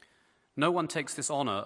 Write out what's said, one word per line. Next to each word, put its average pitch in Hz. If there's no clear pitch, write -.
No 160
one 165
takes 147
this 143
honor 123